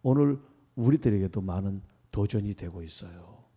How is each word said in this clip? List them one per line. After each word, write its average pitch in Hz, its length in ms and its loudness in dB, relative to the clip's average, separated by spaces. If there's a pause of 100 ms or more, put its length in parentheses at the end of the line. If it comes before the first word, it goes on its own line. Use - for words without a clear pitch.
오늘 139 400 4 (340)
우리들에게도 110 680 2
많은 98 400 -4 (280)
도전이 101 440 -2
되고 87 280 -12
있어요. 87 640 -16 (120)